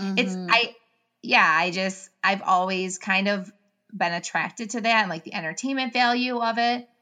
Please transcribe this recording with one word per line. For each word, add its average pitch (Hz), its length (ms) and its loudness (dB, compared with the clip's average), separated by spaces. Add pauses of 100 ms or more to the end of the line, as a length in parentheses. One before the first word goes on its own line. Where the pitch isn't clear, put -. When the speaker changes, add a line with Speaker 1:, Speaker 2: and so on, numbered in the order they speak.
(160)
Speaker 1:
it's, 196 180 0
Speaker 2:
Mm-hmm. 185 160 -6
Speaker 1:
I, 233 240 2 (480)
yeah, 233 260 4
I 165 220 2
just, 190 400 -4 (140)
I've 196 180 2
always 185 560 0
kind 196 300 0
of 196 240 -2 (400)
been 180 200 -2
attracted 170 580 -4
to 240 100 -6
that 226 220 4
and, 185 80 -2
like, 165 140 -6
the - 100 -12
entertainment 247 580 -4
value 247 460 0
of 226 200 -2
it. 240 300 0 (140)